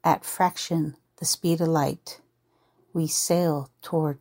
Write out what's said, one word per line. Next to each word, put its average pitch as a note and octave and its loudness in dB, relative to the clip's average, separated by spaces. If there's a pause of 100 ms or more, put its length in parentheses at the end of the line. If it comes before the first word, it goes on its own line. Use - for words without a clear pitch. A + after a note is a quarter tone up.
at E3 2
fraction E3 -2 (200)
the E3+ -10
speed E3 0
of D#3+ 2
light, D#3 -2 (720)
we E3 0
sail E3 0 (100)
toward D#3 -2